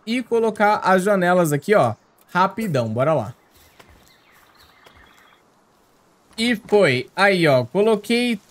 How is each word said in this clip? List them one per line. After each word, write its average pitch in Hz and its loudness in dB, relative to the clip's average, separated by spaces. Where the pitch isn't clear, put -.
e 240 -4
colocar 220 0
as 185 2
janelas 180 0
aqui, 143 -2
ó, 120 2
rapidão. 180 -2
Bora 127 -2
lá. 120 -4
E 233 0
foi. 165 0
Aí, 185 2
ó, 127 2
coloquei 220 -2